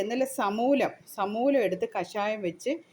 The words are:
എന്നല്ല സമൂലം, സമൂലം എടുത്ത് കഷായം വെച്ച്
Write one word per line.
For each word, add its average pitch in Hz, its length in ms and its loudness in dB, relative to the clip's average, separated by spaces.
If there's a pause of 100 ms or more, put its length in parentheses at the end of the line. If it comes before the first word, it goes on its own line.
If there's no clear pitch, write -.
എന്നല്ല 240 240 0 (120)
സമൂലം, 233 540 2 (240)
സമൂലം 233 500 2
എടുത്ത് 185 300 0
കഷായം 208 500 -2
വെച്ച് 175 260 -4 (220)